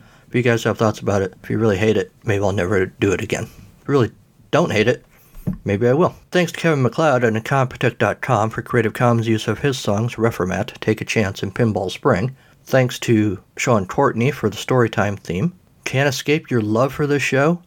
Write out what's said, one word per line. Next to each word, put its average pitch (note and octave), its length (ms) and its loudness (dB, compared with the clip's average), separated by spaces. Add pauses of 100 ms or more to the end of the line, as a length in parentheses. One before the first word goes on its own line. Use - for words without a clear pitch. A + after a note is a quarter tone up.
(280)
If - 80 -4
you B2 60 2
guys A#2 240 2
have G#2+ 120 0
thoughts G#2+ 220 0
about G2+ 220 0
it, F#2+ 200 -4
if - 80 -12
you A2 80 -2
really G#2+ 200 2
hate G#2+ 180 2
it, F#2+ 160 -2 (140)
maybe G2+ 180 0
I'll G2 80 0
never F#2+ 360 0
do G2 260 0
it F#2 80 -2
again. - 220 -6
If - 440 -20
you C#3+ 60 0
really B2+ 180 2 (400)
don't D#3+ 220 2
hate G#2 160 2
it, - 160 -2 (580)
maybe G2+ 240 0
I B2 60 4
will. D#3+ 200 2 (180)
Thanks F3 200 0
to - 80 -12
Kevin D#3 220 0
MacLeod C3 420 2
at A#2 80 2
incompetech B2+ 680 -2
dot G2+ 220 0
com A2 300 0
for A2 120 -8
Creative A2 300 0
Commons A#2+ 340 2
use A2 220 0
of G#2+ 120 -2
his C#3 200 -2
songs A2 360 -2
Reformat, F#2+ 640 -2
Take A2 180 0
a - 60 -8
Chance, G2 380 -2
and G2+ 120 -6
Pinball G2 360 0
Spring. B2+ 440 0 (300)
Thanks B2+ 340 0
to G#2+ 420 0 (140)
Sean A2 300 0
Courtney B2+ 460 0
for A#2 180 -2
the F#2 80 -6
Storytime G#2+ 600 0
theme. G2+ 360 -4 (320)
Can't C#3 240 0
escape D3 420 -2
your A#2+ 100 2
love A2 320 0
for D3 140 -2
this C#3 160 0
show? D3+ 440 2